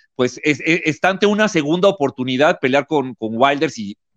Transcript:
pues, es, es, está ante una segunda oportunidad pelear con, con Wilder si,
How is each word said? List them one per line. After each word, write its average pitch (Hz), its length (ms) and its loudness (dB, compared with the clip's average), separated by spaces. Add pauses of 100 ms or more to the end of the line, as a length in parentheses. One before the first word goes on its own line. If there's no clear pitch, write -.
(160)
pues, 127 260 -2
es, 147 180 -2
es, 170 240 0
está 156 240 0
ante 196 180 0
una 208 220 2
segunda 170 400 2
oportunidad 131 720 0
pelear 135 280 0
con, 131 260 -2
con 110 200 -8
Wilder 139 360 2
si, 104 260 -10 (200)